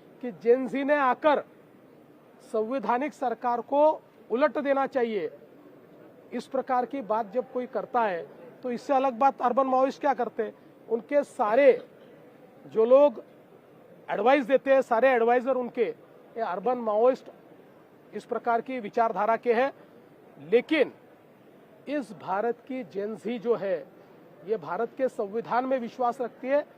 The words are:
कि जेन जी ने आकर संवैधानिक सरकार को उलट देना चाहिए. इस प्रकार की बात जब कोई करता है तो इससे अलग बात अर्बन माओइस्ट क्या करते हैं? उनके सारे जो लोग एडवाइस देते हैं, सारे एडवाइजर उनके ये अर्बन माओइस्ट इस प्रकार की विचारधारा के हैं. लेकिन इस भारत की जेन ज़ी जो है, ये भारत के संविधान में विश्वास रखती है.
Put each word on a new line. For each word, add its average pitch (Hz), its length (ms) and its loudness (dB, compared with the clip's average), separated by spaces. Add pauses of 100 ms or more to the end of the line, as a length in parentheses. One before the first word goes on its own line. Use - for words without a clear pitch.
(240)
कि 247 80 -8 (120)
जेन 247 240 4
जी 269 180 -4
ने 294 160 2
आकर 262 420 2 (1120)
संवैधानिक 233 640 -2
सरकार 247 480 -4
को 285 200 2 (460)
उलट 269 300 2
देना 269 280 0
चाहिए. 226 420 -2 (1040)
इस 240 140 -8
प्रकार 254 380 -2
की 277 180 -8
बात 208 300 -4
जब 247 200 -4
कोई 254 140 -6
करता 226 360 -4
है 175 220 -4 (320)
तो 247 140 -8
इससे 240 220 -4
अलग 262 220 2
बात 269 260 2
अर्बन 254 260 2
माओइस्ट 262 340 0
क्या 277 140 2
करते 233 280 -4
हैं? 208 100 -10 (360)
उनके 269 360 0
सारे 240 600 4 (800)
जो 175 200 0
लोग 262 360 4 (880)
एडवाइस 226 360 2
देते 269 280 2
हैं, 269 80 4
सारे 240 280 2
एडवाइजर 240 460 2
उनके 247 280 -4
ये - 600 -10
अर्बन 196 360 -4
माओइस्ट 226 500 0 (840)
इस 202 120 -12
प्रकार 233 360 -4
की 254 180 -8
विचारधारा 214 580 0
के 240 160 0
हैं. 247 180 0 (640)
लेकिन 226 540 0 (1000)
इस 277 220 -6 (100)
भारत 214 460 -6
की 254 180 -8
जेन 202 320 -10
ज़ी 240 220 -8
जो 233 160 -2
है, 185 220 -4 (720)
ये 214 120 -4
भारत 180 380 -6
के 262 120 0
संविधान 226 560 -4
में 262 140 -2
विश्वास 240 420 -4
रखती 247 260 -10
है. 285 180 0 (120)